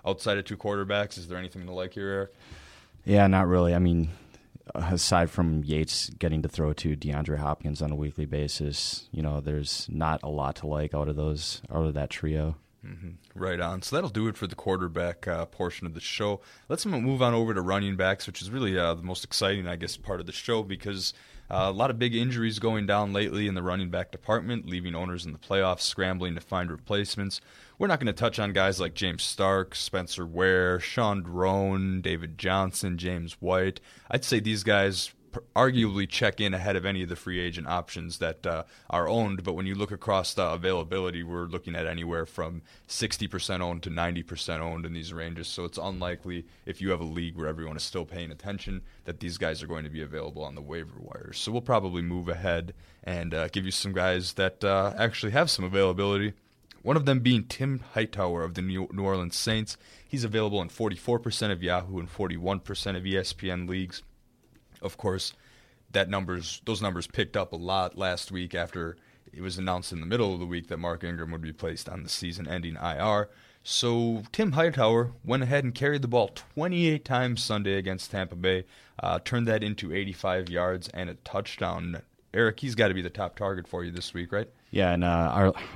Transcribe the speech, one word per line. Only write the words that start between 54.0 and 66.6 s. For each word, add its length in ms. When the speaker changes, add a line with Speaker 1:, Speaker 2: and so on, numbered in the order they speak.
Speaker 1:
that, 300
uh, 360
actually 320
have 180
some 160
availability. 680
One 140
of 80
them 140
being 240
Tim 380
Hightower 500
of 120
the 80
New, 280
New 120
Orleans 320
Saints. 420
He's 160
available 400
in 60
forty-four 500
percent 340
of 80
Yahoo 380
and 100
forty-one 500
percent 380
of 80
E 100
S 180
P 180
N 160
leagues. 340
Of 160
course, 360
that 180
numbers, 560